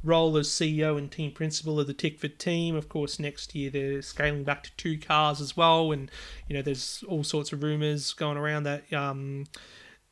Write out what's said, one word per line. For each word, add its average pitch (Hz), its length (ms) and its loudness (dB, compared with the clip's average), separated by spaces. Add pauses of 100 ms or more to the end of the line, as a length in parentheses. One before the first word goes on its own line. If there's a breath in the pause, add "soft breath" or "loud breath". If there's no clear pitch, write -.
role 160 360 6
as 147 120 2
C 156 300 2
E 151 40 4
O 151 120 2
and 143 160 -6
team 147 200 -4
principal 156 460 -2
of 143 100 2
the 139 40 -4
Tickford 151 460 -4
team. 170 360 0
Of 151 140 -2
course, 147 300 -4
next - 360 -8
year 139 140 -2
they're 139 320 -2
scaling 147 440 -4
back 143 180 -2
to - 160 -16
two 160 200 -2
cars 151 440 2
as 139 120 -8
well, 165 380 6
and, 139 180 -4 (380 loud breath)
you 147 80 -2
know, 135 60 -2
there's 135 440 -4
all 160 160 0
sorts 147 300 -2
of 147 100 -4
rumours 151 520 0
going 147 240 -2
around 151 240 0
that, 143 320 -4
um, 139 500 -4 (680 loud breath)